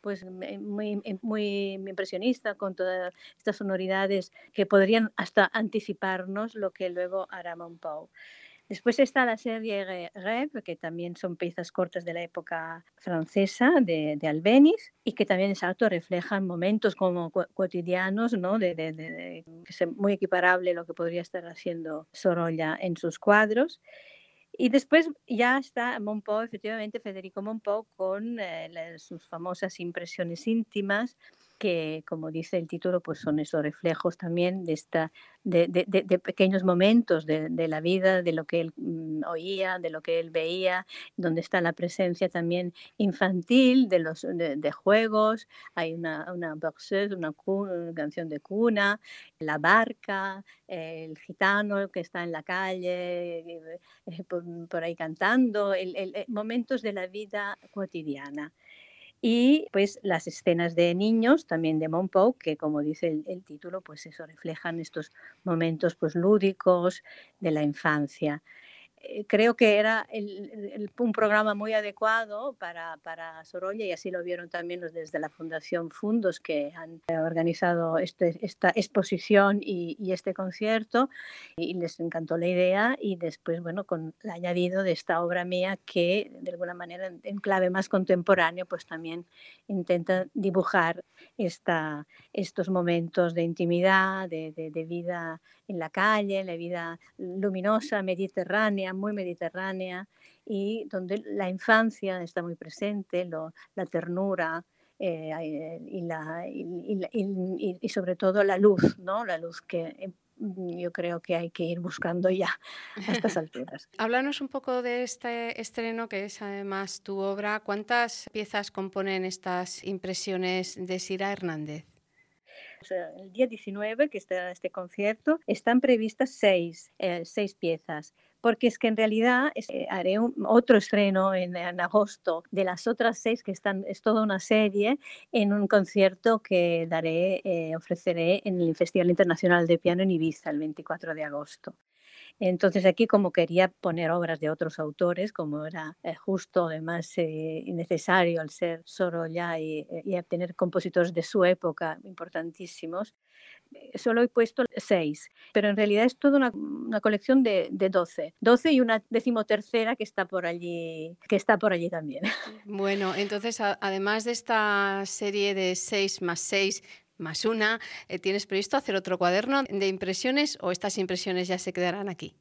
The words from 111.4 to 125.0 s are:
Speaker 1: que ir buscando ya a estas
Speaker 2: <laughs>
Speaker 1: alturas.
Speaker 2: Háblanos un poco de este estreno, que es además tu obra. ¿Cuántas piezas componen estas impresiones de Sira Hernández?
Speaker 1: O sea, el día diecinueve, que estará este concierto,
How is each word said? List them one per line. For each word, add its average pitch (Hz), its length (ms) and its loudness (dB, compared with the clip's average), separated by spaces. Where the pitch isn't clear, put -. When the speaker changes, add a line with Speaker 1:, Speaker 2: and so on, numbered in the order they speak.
Speaker 1:
que - 140 -6
ir 170 160 -2
buscando 180 500 -2
ya 185 200 0
a 220 40 -2
estas 202 260 0
Speaker 2:
<laughs> - 0 -
Speaker 1:
alturas. - 600 -8
Speaker 2:
Háblanos 254 440 0
un 269 80 -6
poco 254 320 -4
de 247 220 -2
este 233 560 -8
estreno, 226 500 -6
que 196 160 -6
es - 160 -14
además 196 600 -6
tu 196 180 -6
obra. 202 400 -2
¿Cuántas 226 720 -2
piezas 208 400 -4
componen 190 540 -4
estas 185 580 -6
impresiones 185 1000 -4
de 185 160 -4
Sira 190 320 -4
Hernández? 160 540 -8
Speaker 1:
O - 40 -20
sea, 175 320 -6
el 190 140 -18
día 240 160 2
diecinueve, 220 640 -2
que 214 100 -10
estará 180 320 -6
este - 180 -10
concierto, 214 800 -2